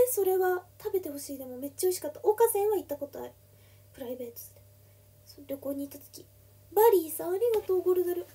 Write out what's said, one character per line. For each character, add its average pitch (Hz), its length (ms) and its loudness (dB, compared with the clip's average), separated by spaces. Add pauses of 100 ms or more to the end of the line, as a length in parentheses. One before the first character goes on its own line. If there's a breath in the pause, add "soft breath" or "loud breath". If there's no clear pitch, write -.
(100)
そ 392 140 0
れ 381 140 2
は。 370 260 0 (180)
食 403 120 -6
べ 370 60 -2
て 330 100 -8
ほ 285 80 -10
し 277 160 -12
い、 254 40 -12
で 262 60 -12
も 254 140 -12
め 277 100 -8
っ 285 80 -16
ち - 80 -6
ゃ 370 40 4
美 - 0 -
味 359 80 0
し - 40 -8
か 587 80 -6
っ 587 40 -10
た。 - 100 -16
お 427 120 4
か 466 160 4
せ 403 120 0
ん 427 80 2
は 415 60 2
行 311 80 -4
っ - 20 -20
た 285 100 -8
こ 285 100 -10
と 254 160 -12
あ 247 40 -10
る。 - 60 -14 (600 soft breath)
プ - 80 -16
ラ 247 80 -10
イ 247 80 -8
ベ 247 100 -10
ー - 20 -12
ト 233 60 -16
で。 - 60 -18 (880 soft breath)
そ - 160 -20
う、 - 40 -20
旅 277 120 -8
行 277 160 -8
に 277 140 -8
行 - 20 -16
っ - 20 -20
た 285 60 -18
時。 - 280 -20 (480)
バ 403 80 6 (100)
リ 330 160 4
ー 294 40 -10
さ 320 140 -8
ん、 349 60 -2
あ - 20 -2
り 403 60 -2 (140)
が 415 60 2
と 381 140 -2
う、 359 80 2
ゴ 370 100 2
ル 359 140 2
ダ 349 80 -2
ル。 349 200 -8